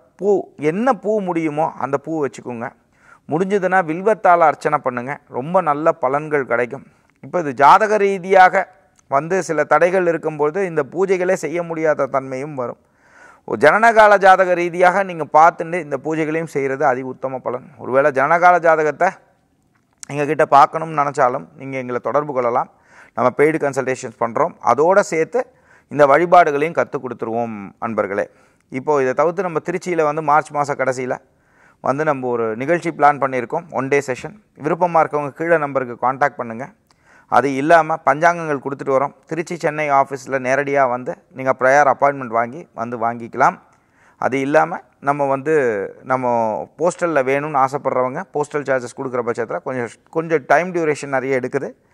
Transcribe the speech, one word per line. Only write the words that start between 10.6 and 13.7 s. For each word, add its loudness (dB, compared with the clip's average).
இந்த -2
பூஜைகளே 0
செய்ய -4
முடியாத -2
தன்மையும் -6
வரும். -8
ஒரு 4
ஜனனகால 6